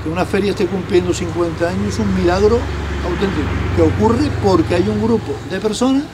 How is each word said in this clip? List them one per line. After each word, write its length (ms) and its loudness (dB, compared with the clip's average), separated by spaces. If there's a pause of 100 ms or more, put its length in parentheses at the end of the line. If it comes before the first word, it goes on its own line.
Que 60 -6
una 160 -2
feria 260 0
esté 140 0
cumpliendo 480 0
cincuenta 560 -2
años 240 -2
es 60 -6
un 160 0
milagro 440 4 (440)
auténtico, 440 -2 (280)
que 80 4
ocurre 480 2 (120)
porque 300 4
hay 160 2
un 100 -2
grupo 360 0 (160)
de 80 -4
personas 440 0 (100)